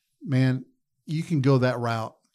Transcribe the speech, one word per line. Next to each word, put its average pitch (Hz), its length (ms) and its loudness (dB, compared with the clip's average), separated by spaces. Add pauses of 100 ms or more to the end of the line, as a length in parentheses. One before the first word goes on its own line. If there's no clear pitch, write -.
(220)
man, 131 420 0 (420)
you 160 160 -4
can 165 180 -2
go 135 180 4
that 123 200 0
route. 117 360 -4 (200)